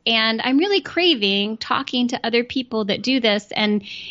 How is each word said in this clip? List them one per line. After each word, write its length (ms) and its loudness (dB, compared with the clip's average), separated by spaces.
and 360 2
I'm 140 2
really 240 2
craving 760 0
talking 500 -2
to 180 -2
other 180 2
people 420 -4
that 180 -2
do 160 2
this 320 0
and, 320 0